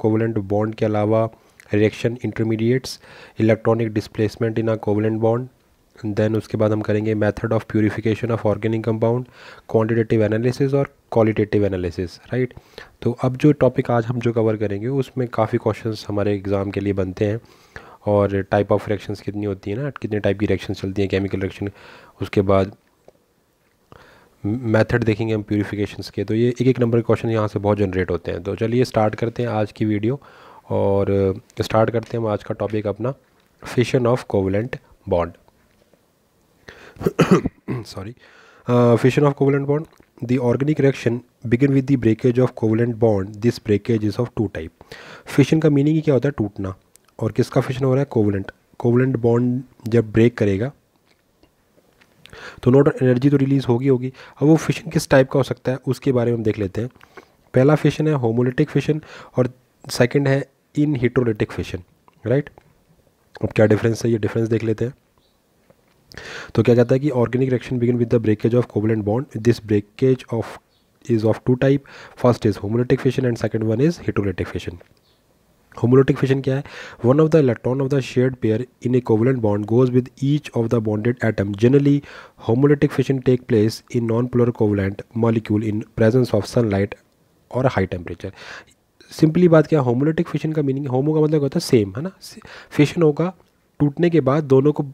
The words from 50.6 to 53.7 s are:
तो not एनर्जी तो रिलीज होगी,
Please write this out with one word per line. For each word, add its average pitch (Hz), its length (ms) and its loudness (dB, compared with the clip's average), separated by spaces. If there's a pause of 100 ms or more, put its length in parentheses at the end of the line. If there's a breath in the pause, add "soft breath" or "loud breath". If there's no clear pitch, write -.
तो 127 80 4
not 139 320 6
एनर्जी 127 280 4
तो 143 60 4
रिलीज 135 320 0
होगी, 127 200 2